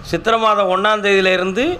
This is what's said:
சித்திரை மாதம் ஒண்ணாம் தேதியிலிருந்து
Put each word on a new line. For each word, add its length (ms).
சித்திரை 360
மாதம் 280
ஒண்ணாம் 320
தேதியிலிருந்து 600